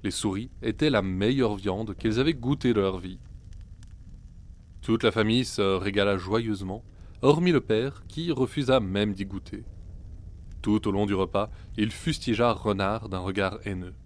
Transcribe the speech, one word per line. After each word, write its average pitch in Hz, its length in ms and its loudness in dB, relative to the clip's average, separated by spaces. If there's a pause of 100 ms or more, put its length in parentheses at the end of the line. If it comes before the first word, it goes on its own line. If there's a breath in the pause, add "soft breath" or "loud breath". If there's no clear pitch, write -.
Les 101 80 -2
souris 107 380 -2 (120)
étaient 123 280 2
la 107 120 4
meilleure 104 540 2
viande 98 400 -4
qu'ils 113 240 0
avaient 156 140 2
goûtée 127 380 0
de 104 80 4
leur 95 180 2
vie. 90 200 -10 (1600)
Toute 113 200 2
la 110 80 6
famille 113 340 4
se - 160 -4
régala 98 560 4
joyeusement, 98 680 -2 (360 loud breath)
hormis 160 300 6
le 156 100 6
père 120 460 0
qui 165 240 -6
refusa 131 480 2
même 101 340 2
d'y 95 140 -4
goûter. 98 380 -10 (1000)
Tout 107 240 4
au 101 60 2
long 101 140 2
du 101 80 2
repas, 95 360 0 (260 loud breath)
il 107 140 2
fustigea 120 640 0
Renard 104 560 0
d'un 95 100 -4
regard 95 460 0
haineux. 90 300 -6 (120)